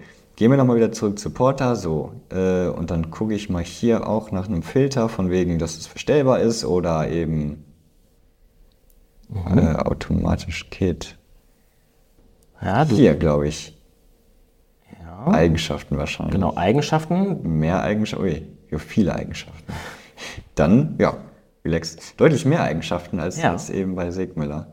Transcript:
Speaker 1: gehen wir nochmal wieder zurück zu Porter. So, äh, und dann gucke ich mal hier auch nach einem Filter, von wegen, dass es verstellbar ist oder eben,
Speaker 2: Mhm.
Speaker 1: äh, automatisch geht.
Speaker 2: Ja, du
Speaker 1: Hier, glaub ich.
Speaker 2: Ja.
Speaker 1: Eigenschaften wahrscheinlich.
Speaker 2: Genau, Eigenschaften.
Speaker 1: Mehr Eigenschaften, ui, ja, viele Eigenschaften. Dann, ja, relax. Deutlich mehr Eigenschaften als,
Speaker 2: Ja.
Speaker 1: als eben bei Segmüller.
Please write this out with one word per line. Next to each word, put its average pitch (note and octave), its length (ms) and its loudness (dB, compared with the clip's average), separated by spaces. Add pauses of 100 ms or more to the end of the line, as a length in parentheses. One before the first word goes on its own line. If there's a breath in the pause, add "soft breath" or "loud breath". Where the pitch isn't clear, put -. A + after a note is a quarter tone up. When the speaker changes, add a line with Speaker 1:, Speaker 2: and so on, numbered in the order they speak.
(360 loud breath)
Speaker 1:
gehen A2 140 6
wir C#3 80 6
nochmal B2+ 180 4
wieder A2 160 4
zurück G#2 260 -2
zu - 120 -8
Porter. B2+ 460 0
So, E2 360 -4 (180)
äh, F#2 380 0
und E2 220 -4
dann E2 200 -2
gucke A2 240 -4
ich G2+ 140 -4
mal F2 140 -2
hier A#2 440 0
auch G#2+ 240 -2
nach F#2 160 -4
einem F2+ 160 -2
Filter, C3 460 0
von F#2 220 -2
wegen, F2 280 2
dass D#2+ 200 -4
es - 80 -16
verstellbar C3 540 2
ist A2+ 240 0
oder E2 440 0
eben, D#2 560 -2 (1600)
Speaker 2:
Mhm. F#2 300 0
Speaker 1:
äh, E2 180 4
automatisch - 920 -2
geht. - 460 -4 (1500)
Speaker 2:
Ja, G2+ 220 2
du C#3+ 100 2
Speaker 1:
Hier, G2 220 8
glaub D2+ 260 2
ich. - 340 -6 (1200)
Speaker 2:
Ja. F#2 320 -2
Speaker 1:
Eigenschaften D#2+ 640 2
wahrscheinlich. - 360 -4
Speaker 2:
Genau, F#2 220 2
Eigenschaften. D3 1000 0
Speaker 1:
Mehr D#2+ 240 2
Eigenschaften, G#2 420 -2
ui, E2 220 -4 (240)
ja, D#2+ 80 -4
viele - 380 0
Eigenschaften. - 560 -12 (840 loud breath)
Dann, G2+ 440 4
ja, F2 160 2 (500)
relax. D#2+ 320 -2 (200 loud breath)
Deutlich D3+ 300 4
mehr D#3 160 2
Eigenschaften E2 560 -4
als, D#3+ 220 -4
Speaker 2:
Ja. D3 120 2
Speaker 1:
als - 180 -6
eben F#2+ 260 -2
bei F2 160 -4
Segmüller. D#2 600 -6